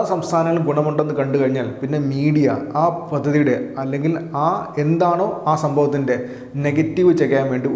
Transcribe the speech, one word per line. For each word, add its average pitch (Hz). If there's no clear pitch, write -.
സംസ്ഥാനങ്ങൾ 165
ഗുണമുണ്ടെന്ന് 151
കണ്ടു 135
കഴിഞ്ഞാൽ 131
പിന്നെ 143
മീഡിയ 143
ആ -
പദ്ധതിയുടെ 143
അല്ലെങ്കിൽ 143
ആ -
എന്താണോ 170
ആ 156
സംഭവത്തിൻ്റെ 139
നെഗറ്റീവ് 160
ചകയാൻ 135
വേണ്ടി 127